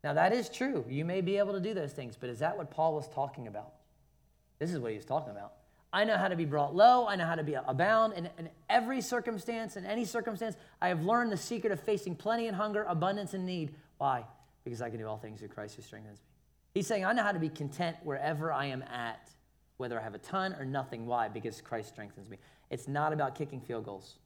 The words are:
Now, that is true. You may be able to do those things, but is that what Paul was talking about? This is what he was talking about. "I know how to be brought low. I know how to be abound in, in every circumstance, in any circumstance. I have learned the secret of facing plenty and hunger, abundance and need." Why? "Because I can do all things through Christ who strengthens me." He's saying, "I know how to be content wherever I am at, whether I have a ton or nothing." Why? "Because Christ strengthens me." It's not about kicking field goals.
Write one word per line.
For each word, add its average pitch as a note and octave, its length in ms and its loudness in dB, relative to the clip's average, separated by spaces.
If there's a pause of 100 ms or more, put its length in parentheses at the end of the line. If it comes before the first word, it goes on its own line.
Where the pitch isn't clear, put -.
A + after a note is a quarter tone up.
Now, D3 100 -2
that E3+ 180 6
is A#3+ 160 2
true. B3+ 400 -2
You C#3 160 -2
may F3+ 160 0
be F#3+ 180 2
able G3+ 160 2
to G3 60 -2
do G#3+ 140 -2
those D3 180 -4
things, A#2+ 240 -10
but B2+ 140 -8
is A#2 100 -8
that E3+ 180 0
what D#3 140 -8
Paul D#3+ 240 2
was C#3+ 140 -4
talking C3+ 380 -4
about? G2+ 260 -12 (880)
This E3+ 120 -2
is D#3 80 -2
what A#2 120 -2
he G#2+ 60 -4
was F#2+ 80 -12
talking C3 260 -2
about. G2+ 220 -12 (380)
"I G3 120 6
know A3 140 4
how F#3+ 100 4
to F#3 80 2
be E3 100 0
brought D3 300 2
low. A#3 320 10
I G3+ 80 2
know E3+ 100 0
how E3 100 2
to D#3 80 -2
be D3 120 0
abound G3 580 4
in, F3 240 -6
in E3 120 -10 (200)
every A#3+ 320 4
circumstance, A3+ 760 -4
in F#3 80 -8
any G#3+ 200 0
circumstance. A3+ 500 -4 (260)
I F3+ 80 4
have E3 140 2
learned A#3 280 4
the F#3 60 0
secret A3 340 0
of - 80 0
facing G3 360 -2
plenty A3+ 320 0
and G3+ 80 -4
hunger, G#3 280 0
abundance F#3 500 0
and F#3+ 120 -4
need." E3+ 280 -4 (240)
Why? B2+ 280 0 (400)
"Because A#2+ 160 -6
I A#2+ 80 -4
can A2+ 100 -6
do G#2+ 80 -6
all G#2+ 100 -6
things G#2+ 220 -12
through - 100 -12
Christ G#2 260 -10
who B2 60 -16
strengthens G#2+ 380 -16
me." - 60 -20 (480)
He's G3 140 0
saying, G3 180 0
"I G#3+ 80 4
know A#3 100 4
how G3+ 80 2
to F3 80 0
be D#3+ 100 0
content E3 540 -4
wherever D3+ 480 0
I C#3 140 0
am C3 180 -4
at, A#2 480 -8 (460)
whether A#2+ 220 -2
I A2 40 -4
have A2 100 -6
a G#2 60 -10
ton F#3+ 340 -2
or C#3 120 -8
nothing." C3 400 -4
Why? A#2+ 240 2
"Because G#2+ 320 -6
Christ A2 280 -6
strengthens G#2 400 -16
me." G2 80 -14 (320)
It's B2+ 180 -8
not D3 260 2
about C#3 220 0
kicking C#3 260 -8
field A2+ 240 -6
goals. G2 400 -14